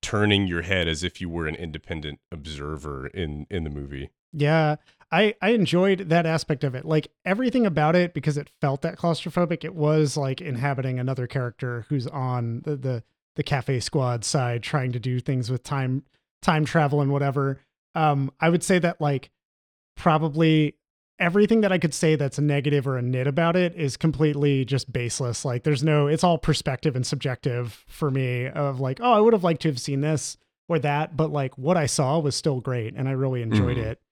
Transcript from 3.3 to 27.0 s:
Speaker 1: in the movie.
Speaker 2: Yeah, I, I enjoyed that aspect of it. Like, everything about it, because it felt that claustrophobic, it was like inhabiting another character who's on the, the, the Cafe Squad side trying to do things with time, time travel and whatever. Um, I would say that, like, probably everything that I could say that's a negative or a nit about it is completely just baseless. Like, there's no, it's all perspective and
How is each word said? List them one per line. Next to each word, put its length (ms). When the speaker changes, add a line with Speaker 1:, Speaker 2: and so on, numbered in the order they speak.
Speaker 1:
in 140
the 60
movie. 400
Speaker 2:
Yeah, 440
I, 300
I 100
enjoyed 600
that 160
aspect 360
of 140
it. 80
Like, 240
everything 420
about 300
it, 180
because 220
it 140
felt 220
that 160
claustrophobic, 680
it 100
was 440
like 240
inhabiting 580
another 260
character 640
who's 180
on 580
the, 120
the, 260
the 80
Cafe 380
Squad 440
side 380
trying 300
to 80
do 180
things 320
with 140
time, 400
time 240
travel 340
and 100
whatever. 480
Um, 420
I 120
would 120
say 180
that, 200
like, 300
probably 800
everything 440
that 100
I 60
could 160
say 200
that's 240
a 40
negative 440
or 100
a 60
nit 240
about 300
it 180
is 220
completely 680
just 280
baseless. 520
Like, 200
there's 180
no, 240
it's 160
all 160
perspective 560
and 120